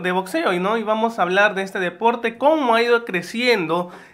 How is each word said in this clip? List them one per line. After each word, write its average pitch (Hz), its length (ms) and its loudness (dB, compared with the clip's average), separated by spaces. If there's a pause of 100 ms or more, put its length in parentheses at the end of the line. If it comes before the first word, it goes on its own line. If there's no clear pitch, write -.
de 180 120 -2
boxeo, 190 400 -2
y, 175 80 -2
¿no? 208 180 -2
Y 220 60 -6
vamos 220 340 -2
a 196 40 0
hablar 190 340 2
de 190 60 -2
este 190 180 -6
deporte, 226 580 -2
cómo 277 380 2
ha 233 60 2
ido 240 220 2
creciendo 180 880 0 (240)